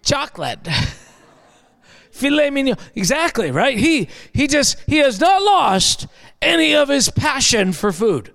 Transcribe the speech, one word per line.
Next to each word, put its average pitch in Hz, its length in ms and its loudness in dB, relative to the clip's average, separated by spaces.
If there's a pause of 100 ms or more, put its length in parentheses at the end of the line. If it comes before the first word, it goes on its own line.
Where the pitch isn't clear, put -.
chocolate. 269 640 -6 (760)
<laughs> - 680 -20
Filet 285 400 0
mignon. 269 260 0 (180)
Exactly, 226 560 -2
right? 214 280 0
He, 269 300 0 (240)
he 285 140 0
just, 285 300 0 (100)
he 294 120 0
has 262 220 2
not 381 220 4
lost 294 640 2 (360)
any 320 320 2
of 294 140 2
his 277 220 2
passion 240 640 0
for 202 200 -2
food. 165 420 -2